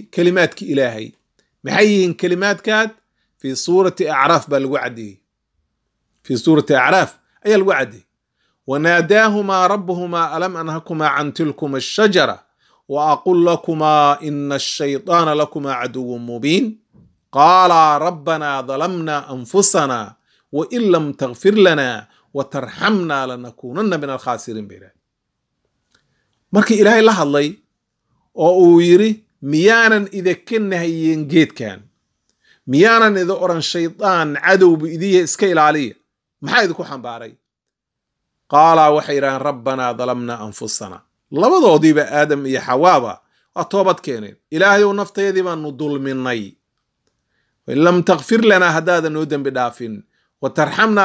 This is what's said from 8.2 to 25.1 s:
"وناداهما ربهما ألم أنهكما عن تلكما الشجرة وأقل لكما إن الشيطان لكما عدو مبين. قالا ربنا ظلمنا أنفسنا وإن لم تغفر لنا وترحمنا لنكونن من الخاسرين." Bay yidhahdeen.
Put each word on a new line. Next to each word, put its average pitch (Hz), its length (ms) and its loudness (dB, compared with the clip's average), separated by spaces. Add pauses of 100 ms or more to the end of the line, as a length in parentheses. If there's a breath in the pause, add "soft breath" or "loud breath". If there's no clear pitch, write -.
"وناداهما 185 1000 2
ربهما 175 720 -4
ألم 175 200 -6
أنهكما 160 500 -6
عن 143 260 -4
تلكما 143 440 -6
الشجرة 165 640 0 (460)
وأقل 156 560 0
لكما 156 760 2
إن 143 320 -8
الشيطان 143 760 -2
لكما 147 440 -4
عدو 123 440 -8
مبين. 139 600 -4 (520)
قالا 160 640 6
ربنا 151 640 -4
ظلمنا 151 720 -6
أنفسنا 131 840 -2 (360)
وإن 170 300 -4 (100)
لم 156 220 0
تغفر 135 400 -2
لنا 147 540 2 (260)
وترحمنا 143 960 -4
لنكونن 131 720 -8
من 143 100 -10
الخاسرين." 117 580 -8
Bay 98 80 -20
yidhahdeen. 95 220 -20 (1500)